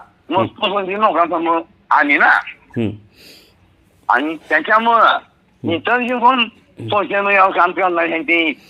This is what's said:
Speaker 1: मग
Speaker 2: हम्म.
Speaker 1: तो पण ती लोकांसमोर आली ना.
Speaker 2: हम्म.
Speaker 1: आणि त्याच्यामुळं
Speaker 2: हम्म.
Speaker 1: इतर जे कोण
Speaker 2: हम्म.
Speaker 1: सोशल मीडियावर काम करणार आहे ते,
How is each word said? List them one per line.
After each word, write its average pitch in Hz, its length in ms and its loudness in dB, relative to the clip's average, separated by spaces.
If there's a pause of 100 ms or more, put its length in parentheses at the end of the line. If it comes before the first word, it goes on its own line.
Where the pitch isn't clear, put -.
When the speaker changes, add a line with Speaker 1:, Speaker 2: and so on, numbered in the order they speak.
(300)
Speaker 1:
मग 175 60 -2
Speaker 2:
हम्म. 190 300 -2
Speaker 1:
तो 190 80 -4
पण 202 120 -4
ती 185 80 -6
लोकांसमोर 165 640 0 (300)
आली 143 280 2
ना. 226 100 4 (480)
Speaker 2:
हम्म. 113 140 -2 (1160)
Speaker 1:
आणि 151 280 0 (120)
त्याच्यामुळं 220 580 2
Speaker 2:
हम्म. - 640 -4
Speaker 1:
इतर 214 300 -2
जे 247 180 -4
कोण 247 200 4
Speaker 2:
हम्म. - 480 -8
Speaker 1:
सोशल 196 340 -2
मीडियावर 196 300 2
काम 175 220 2
करणार 175 320 0
आहे 165 180 -4
ते, 160 320 0 (140)